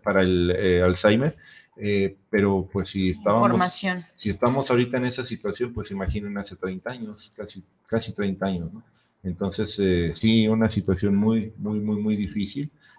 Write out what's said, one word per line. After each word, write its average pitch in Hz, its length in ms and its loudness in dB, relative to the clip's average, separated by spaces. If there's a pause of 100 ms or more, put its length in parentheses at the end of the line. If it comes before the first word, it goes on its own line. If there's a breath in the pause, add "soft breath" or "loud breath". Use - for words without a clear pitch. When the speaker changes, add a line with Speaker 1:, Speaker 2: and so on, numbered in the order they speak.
Speaker 1:
para 98 200 4
el, 90 340 4
eh, 90 260 4
Alzheimer, 107 540 4 (400 soft breath)
eh, 101 400 0 (140)
pero, 98 420 2
pues, 95 180 -4
si 95 200 0
estábamos, 104 380 2
Speaker 2:
Información. 180 560 0 (100)
Speaker 1:
si 104 160 -4
estamos 131 400 0
ahorita 123 280 2
en 127 80 -2
esa 123 180 -4
situación, 117 480 -6
pues, 107 180 -8
imaginen 101 480 -6
hace 98 160 -10
treinta 92 380 -8
años, 110 440 -14
casi, 101 280 -12 (200)
casi - 280 -4
treinta 95 340 -2
años, 87 260 -4
¿no? - 120 -18 (400)
Entonces, 95 560 -4
eh, 87 340 2
sí, 110 320 4
una 110 240 2
situación 98 460 0
muy, 110 400 0
muy, 107 240 -4
muy, 104 200 -2
muy 107 140 0
difícil 104 560 -4 (280)